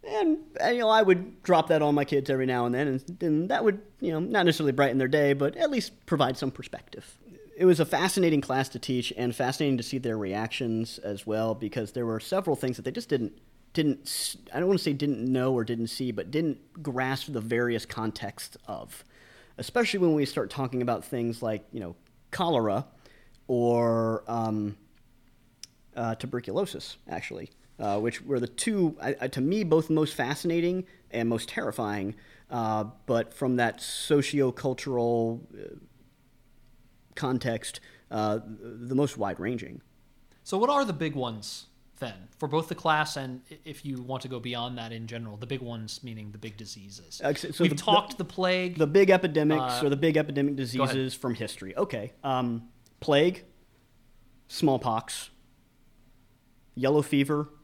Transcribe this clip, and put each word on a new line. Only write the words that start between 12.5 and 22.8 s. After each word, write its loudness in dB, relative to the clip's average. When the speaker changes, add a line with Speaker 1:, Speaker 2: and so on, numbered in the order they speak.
Speaker 1:
things -2
that -12
they -4
just -8
didn't, 0
didn't 0
s-, -6
I -4
don't 2
wanna 4
say 0
didn't -2
know 2
or 0
didn't -2
see, -4
but -6
didn't -4
grasp -2
the -4
various 0
contexts -8
of, -12
especially 0
when 6
we 4
start -2
talking -2
about 0
things -4
like, -4
you -8
know, -8
cholera 2